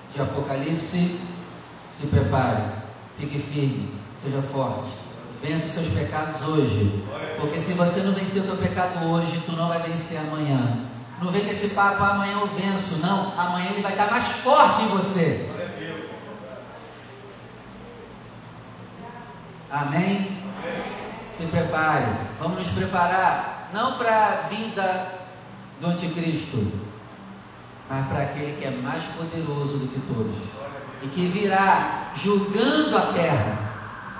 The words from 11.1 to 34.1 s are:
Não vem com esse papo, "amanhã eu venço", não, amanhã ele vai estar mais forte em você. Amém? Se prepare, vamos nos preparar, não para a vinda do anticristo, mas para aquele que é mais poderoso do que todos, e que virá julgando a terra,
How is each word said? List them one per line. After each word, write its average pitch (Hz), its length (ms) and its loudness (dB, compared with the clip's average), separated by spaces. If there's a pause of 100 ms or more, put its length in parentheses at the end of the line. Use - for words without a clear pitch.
Não 180 120 0
vem 208 120 4
com 214 60 -2
esse 202 200 0
papo, 202 320 4
"amanhã 202 360 4
eu 202 80 2
venço", 185 520 0
não, 180 380 2
amanhã 180 340 2
ele 202 120 0
vai 196 100 0
estar 202 160 4
mais 240 160 2
forte 285 580 8
em 214 60 4
você. 175 640 2 (4000)
Amém? 165 720 2 (880)
Se 165 160 -6
prepare, 160 600 2 (340)
vamos 180 180 -2
nos 175 100 -2
preparar, 190 1040 2
não 247 260 0
para 220 280 6
a 196 220 0
vinda 190 600 0 (720)
do 170 80 0
anticristo, 160 840 0 (1160)
mas 135 160 0
para 143 160 0
aquele 147 340 -4
que 139 80 -6
é 131 60 -2
mais 135 340 -4
poderoso 147 720 -2
do 123 100 -2
que 135 120 -4 (120)
todos, 101 240 0 (640)
e 135 60 -6
que 175 180 0
virá 190 880 4
julgando 208 800 4
a 185 160 4
terra, 151 460 2 (600)